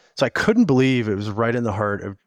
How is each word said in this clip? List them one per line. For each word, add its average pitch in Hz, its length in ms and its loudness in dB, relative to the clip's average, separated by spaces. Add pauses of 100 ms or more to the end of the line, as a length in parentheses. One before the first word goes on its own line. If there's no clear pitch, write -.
(180)
So - 80 0
I 117 40 -2
couldn't 226 360 2
believe 131 420 2
it 104 80 -2
was 104 140 -4
right 113 260 -2
in 120 80 -2
the 110 80 -2
heart 101 320 -4
of, 95 240 -10